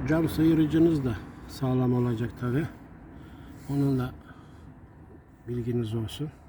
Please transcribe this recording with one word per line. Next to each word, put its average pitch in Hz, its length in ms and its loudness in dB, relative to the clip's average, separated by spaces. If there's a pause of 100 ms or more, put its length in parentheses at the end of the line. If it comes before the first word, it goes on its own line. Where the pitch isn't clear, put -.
cam 160 200 2
sıyırıcınız 160 760 4
da 113 120 0 (320)
sağlam 127 460 2
olacak 120 360 0 (100)
tabi. 123 260 0 (1040)
Onun 139 280 2
da 127 140 -2 (1400)
bilginiz 117 460 -2
olsun. 117 360 -4 (180)